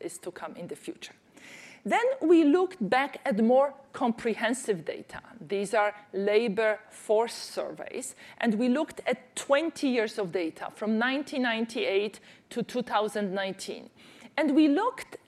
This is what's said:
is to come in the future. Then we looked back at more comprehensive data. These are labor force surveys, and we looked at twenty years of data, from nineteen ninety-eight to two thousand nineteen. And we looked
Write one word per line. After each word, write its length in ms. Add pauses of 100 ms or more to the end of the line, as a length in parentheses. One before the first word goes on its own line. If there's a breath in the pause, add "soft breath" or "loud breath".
is 200
to 120
come 240
in 120
the 80
future. 380 (720 loud breath)
Then 200 (180)
we 220
looked 340 (120)
back 360
at 180
more 300 (180)
comprehensive 920
data. 340 (280)
These 260
are 220 (180 loud breath)
labor 640 (120)
force 420
surveys, 800 (220 loud breath)
and 180
we 140
looked 380
at 280
twenty 520
years 320
of 120
data, 440
from 240
nineteen 420
ninety-eight 800 (320 loud breath)
to 100
two 220
thousand 500
nineteen. 560 (480 loud breath)
And 160
we 140
looked 500 (100)